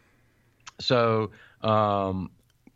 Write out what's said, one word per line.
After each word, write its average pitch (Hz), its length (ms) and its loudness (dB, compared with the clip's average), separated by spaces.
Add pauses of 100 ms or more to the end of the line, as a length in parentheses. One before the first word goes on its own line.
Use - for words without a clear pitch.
(800)
So, 113 520 0 (320)
um, 101 680 0 (460)